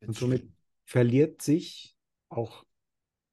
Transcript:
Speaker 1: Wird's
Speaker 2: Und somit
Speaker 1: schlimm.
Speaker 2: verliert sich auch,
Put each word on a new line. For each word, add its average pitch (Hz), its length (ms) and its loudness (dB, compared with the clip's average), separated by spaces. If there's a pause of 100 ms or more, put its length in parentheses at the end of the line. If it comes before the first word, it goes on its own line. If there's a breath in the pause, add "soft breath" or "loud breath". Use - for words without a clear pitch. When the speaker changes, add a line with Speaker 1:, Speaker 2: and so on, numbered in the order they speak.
Speaker 1:
Wird's 104 80 -14
Speaker 2:
Und 113 60 -6
somit 127 260 -2
Speaker 1:
schlimm. - 160 -20 (280)
Speaker 2:
verliert 127 580 2
sich - 540 -4 (320)
auch, - 360 -8 (680)